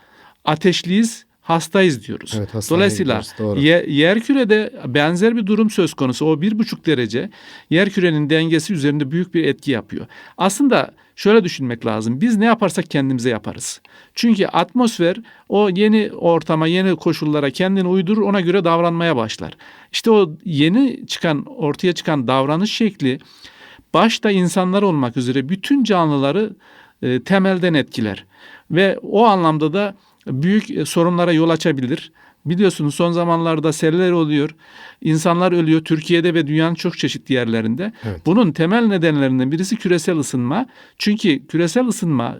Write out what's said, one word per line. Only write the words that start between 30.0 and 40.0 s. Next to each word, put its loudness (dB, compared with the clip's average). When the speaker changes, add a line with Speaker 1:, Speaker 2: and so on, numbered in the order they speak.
Speaker 1:
büyük, 0
e, -4
sorunlara 2
yol 2
açabilir. -2
Biliyorsunuz 0
son 0
zamanlarda 0
seller 0
oluyor, 0
insanlar 2
ölüyor 2
Türkiye'de 0
ve 0
dünyanın 0
çok -6
çeşitli -4
yerlerinde. -2
Speaker 2:
Evet. -8
Speaker 1:
Bunun 4
temel 0
nedenlerinden 0
birisi -2
küresel 0